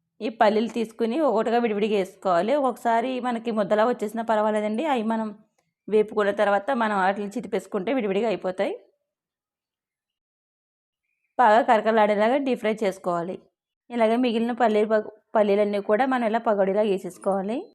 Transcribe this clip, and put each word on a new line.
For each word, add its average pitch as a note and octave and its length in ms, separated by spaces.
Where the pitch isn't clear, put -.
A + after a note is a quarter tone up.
ఈ A3+ 80
పల్లీలు G#3+ 380
తీసుకుని A3+ 480
ఒక్కొక్కటిగా A3+ 380
విడివిడిగా G#3+ 360
వేసుకోవాలి. F#3+ 600
ఒక్కొక్కసారి A#3+ 520
మనకి A#3 320
ముద్దలా G#3 320
వచ్చేసినా A3+ 400
పర్వాలేదండి, G#3+ 640
అవి A3 180
మనం A3 160
వేపుకున్న G#3 540
తర్వాత G3+ 280
మనం G#3+ 200
వాటిని G3+ 320
చితిపేసుకుంటే G3+ 600
విడివిడిగా G#3 340
అయిపోతాయి. F#3+ 420
బాగా A3+ 300
కరకరలాడేలాగా G#3+ 760
డీప్ A#3+ 160
ఫ్రై G#3+ 200
చేసుకోవాలి. F#3 540
ఇలాగే A#3 340
మిగిలిన A#3 380
పల్లీలు G#3+ 280
ప-, G#3+ 220
పల్లీలన్నీ G#3 520
కూడా G#3+ 180
మనం B3 220
ఇలా A3+ 120
పకోడీలా G3+ 500
వేసేసుకోవాలి. F#3+ 680